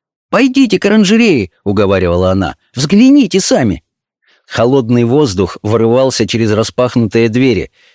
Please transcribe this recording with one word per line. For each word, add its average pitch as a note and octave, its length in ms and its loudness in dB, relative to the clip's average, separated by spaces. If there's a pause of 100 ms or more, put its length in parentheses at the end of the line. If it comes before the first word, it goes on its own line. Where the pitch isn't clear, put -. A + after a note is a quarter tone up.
(300)
"Пойдите B3 500 0
к - 60 -4
оранжерее", G3+ 680 2 (120)
уговаривала F#2 680 0
она, F#2+ 240 -2 (200)
"взгляните G#3 640 2
сами". B2 440 -2 (640)
Холодный A#2+ 560 0
воздух A#2 580 0
вырывался A2+ 680 0
через A2 240 -2
распахнутые A2+ 760 -2
двери, A#2+ 420 -2 (240)